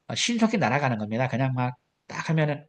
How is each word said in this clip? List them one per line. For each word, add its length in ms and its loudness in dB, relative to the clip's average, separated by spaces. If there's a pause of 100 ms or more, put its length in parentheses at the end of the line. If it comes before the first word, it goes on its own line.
어, 80 -6
신속히 420 2
날아가는 400 2
겁니다. 300 -2
그냥 280 0
막 200 -2 (340)
딱 200 -8
하면은 400 0